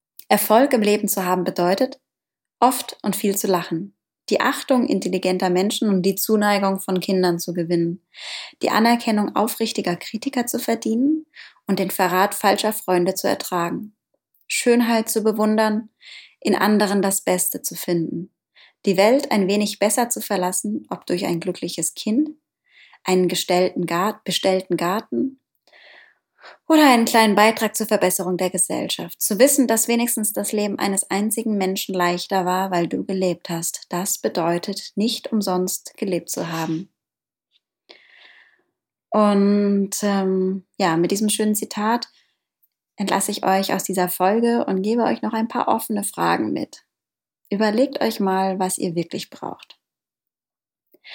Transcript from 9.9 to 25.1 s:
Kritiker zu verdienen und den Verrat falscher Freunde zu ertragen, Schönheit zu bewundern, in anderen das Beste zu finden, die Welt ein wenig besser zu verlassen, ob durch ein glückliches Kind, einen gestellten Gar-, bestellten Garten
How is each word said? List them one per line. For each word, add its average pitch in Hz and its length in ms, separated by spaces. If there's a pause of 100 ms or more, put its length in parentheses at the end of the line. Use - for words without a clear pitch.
Kritiker 240 520
zu 240 120
verdienen 240 680 (400)
und 196 140
den 190 120
Verrat 185 440
falscher 208 380
Freunde 185 420
zu - 120
ertragen, 180 680 (520)
Schönheit 233 640
zu 214 140
bewundern, 214 680 (520)
in 214 140
anderen 202 460
das 196 200
Beste - 400
zu - 140
finden, 170 580 (520)
die 190 120
Welt 233 340
ein 202 160
wenig 208 320
besser 233 300
zu 220 100
verlassen, 196 680
ob - 160
durch 180 200
ein 170 140
glückliches 175 540
Kind, 277 360 (800)
einen 185 220
gestellten 180 560
Gar-, 175 380
bestellten 190 540
Garten 226 640 (1300)